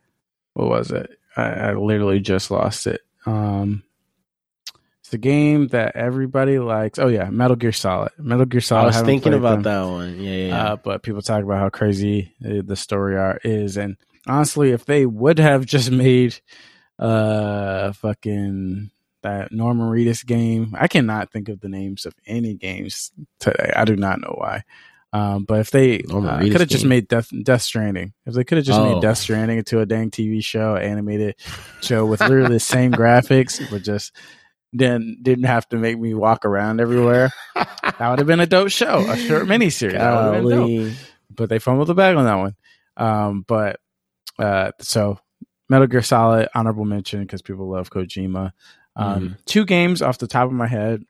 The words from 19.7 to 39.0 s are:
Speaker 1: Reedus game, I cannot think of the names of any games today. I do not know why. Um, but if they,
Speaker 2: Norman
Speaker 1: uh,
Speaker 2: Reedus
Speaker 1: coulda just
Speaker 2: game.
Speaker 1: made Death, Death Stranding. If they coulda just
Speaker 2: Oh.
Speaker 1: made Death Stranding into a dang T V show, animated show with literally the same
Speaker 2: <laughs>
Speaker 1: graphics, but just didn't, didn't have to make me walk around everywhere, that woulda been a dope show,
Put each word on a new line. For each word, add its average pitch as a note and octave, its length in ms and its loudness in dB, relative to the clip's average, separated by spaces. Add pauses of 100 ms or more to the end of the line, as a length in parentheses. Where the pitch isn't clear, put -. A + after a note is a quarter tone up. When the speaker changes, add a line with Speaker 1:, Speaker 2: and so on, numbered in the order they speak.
Speaker 1:
Reedus A#2 360 0
game, A2+ 540 -2
I D3 80 0
cannot A2 440 -2
think G#2+ 180 -10
of G2 100 -10
the G2+ 100 -12
names G2 360 -10
of E2+ 80 -12 (120)
any A2+ 300 -6
games F#2+ 560 -10 (280)
today. - 360 -2
I A2 100 2
do A2 100 2
not G2 260 -4
know G1+ 160 -10
why. - 260 -8 (480)
Um, G2+ 340 -2
but A2 140 2
if A2 120 -2
they, C3 360 2
Speaker 2:
Norman G2 280 -2
Speaker 1:
uh, - 40 -2
Speaker 2:
Reedus G#2 120 2
Speaker 1:
coulda E3+ 160 4
just A#2+ 160 0
Speaker 2:
game. C3 60 4
Speaker 1:
made B2 180 4
Death, A#2 220 0 (140)
Death B2 200 2
Stranding. G2+ 500 -4 (120)
If A#2 100 -8
they B2+ 80 0
coulda E3 180 2
just C3+ 180 4
Speaker 2:
Oh. G#2 140 4
Speaker 1:
made F2 80 0
Death A2 160 2
Stranding A2+ 400 -2
into A2+ 220 0
a A2 60 2
dang A2 260 -2
T G#2+ 180 -4
V A2 120 -2
show, A2 340 -2
animated G#2 600 -4 (460)
show A2 240 0
with A2 160 0
literally B2+ 320 4
the A2+ 60 4
same B2+ 320 2
Speaker 2:
<laughs> - 20 2
Speaker 1:
graphics, B2 640 4 (120)
but G#2 100 -6
just G#2 300 -6 (600)
didn't, A#2+ 500 0
didn't B2+ 220 2
have B2 240 2
to A#2 80 -4
make A2+ 200 -2
me A2+ 160 -4
walk A2 320 2
around G#2 340 0
everywhere, A#2+ 520 4 (240)
that - 440 -4
woulda B2+ 240 0
been E3 160 2
a F3 60 4
dope F#3 240 2
show, A#3 300 0 (100)